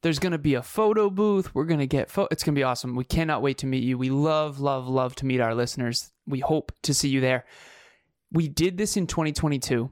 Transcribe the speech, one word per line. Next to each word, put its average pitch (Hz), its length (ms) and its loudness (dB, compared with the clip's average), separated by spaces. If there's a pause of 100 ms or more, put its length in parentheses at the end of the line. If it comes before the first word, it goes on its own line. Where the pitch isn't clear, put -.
There's 160 180 0
gonna 175 180 0
be 147 160 2
a 123 80 0
photo 214 480 2
booth. 196 460 0
We're 147 100 0
gonna 151 220 0
get 135 240 0
pho-, 196 180 0
it's - 140 -4
gonna 156 120 0
be 139 60 2
awesome. 127 340 -2
We 127 100 -2
cannot 160 360 0
wait 135 180 0
to - 60 -6
meet 131 180 0
you. 127 140 0
We 131 140 0
love, 151 480 0
love, 135 280 -2
love 127 280 0
to 135 100 -6
meet 127 160 2
our 113 140 2
listeners. 120 560 -2 (160)
We 135 140 -4
hope - 300 0 (120)
to 147 100 0
see 143 160 0
you 135 120 2
there. 127 240 0 (880)
We 165 160 2
did 175 300 0
this 208 200 -2
in 180 100 0
twenty 156 240 -2
twenty-two 131 600 0